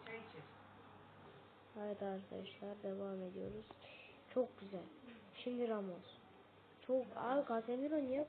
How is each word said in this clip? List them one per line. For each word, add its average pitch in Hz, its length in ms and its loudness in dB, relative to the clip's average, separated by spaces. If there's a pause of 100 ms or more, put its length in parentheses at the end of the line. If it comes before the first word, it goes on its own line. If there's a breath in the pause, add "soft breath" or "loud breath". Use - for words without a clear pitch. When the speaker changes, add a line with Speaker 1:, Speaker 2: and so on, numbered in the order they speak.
Speaker 1:
çay 226 120 -6
içelim. 196 260 -10 (1400)
Speaker 2:
Evet 208 240 0
arkadaşlar 196 800 -2
devam 196 400 0
ediyoruz. 190 420 -4 (680 loud breath)
Çok 247 260 4
güzel. 196 220 -6 (540)
Şimdi 247 320 2
Ramos. 196 500 0 (720)
Çok, 254 180 8 (100)
abi 247 320 6
Casemiro 247 500 4
niye 277 320 4